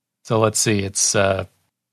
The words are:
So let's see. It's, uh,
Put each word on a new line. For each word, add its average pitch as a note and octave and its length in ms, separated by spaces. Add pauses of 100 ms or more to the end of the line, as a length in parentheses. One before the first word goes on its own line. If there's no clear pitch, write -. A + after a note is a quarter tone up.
(240)
So A2+ 160
let's A2 200
see. G#2 200
It's, - 360
uh, G2 300 (480)